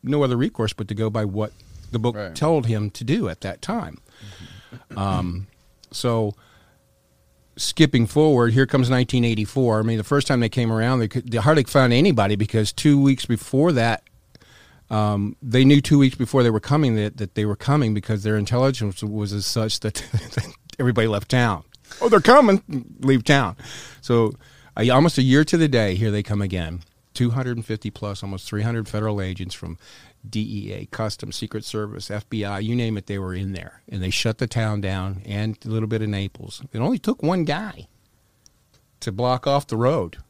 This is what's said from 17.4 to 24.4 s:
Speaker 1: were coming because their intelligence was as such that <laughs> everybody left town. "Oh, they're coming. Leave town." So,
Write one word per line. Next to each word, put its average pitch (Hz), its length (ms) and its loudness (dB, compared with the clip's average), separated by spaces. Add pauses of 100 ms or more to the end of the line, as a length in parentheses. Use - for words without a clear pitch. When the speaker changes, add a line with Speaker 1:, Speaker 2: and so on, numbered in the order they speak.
Speaker 1:
were 104 120 -2
coming 135 380 2
because 104 280 -4
their 107 140 0
intelligence 120 680 -2
was 104 300 -4
as 101 140 -4
such 110 340 -2
that - 220 -6 (600)
<laughs> - 160 -20
everybody 117 300 2
left 104 220 -4
town. 113 340 2 (360)
"Oh, 240 80 2
they're 208 120 8
coming. 233 420 8 (380)
Leave 131 240 2
town." 139 320 2 (440)
So, 117 340 2 (420)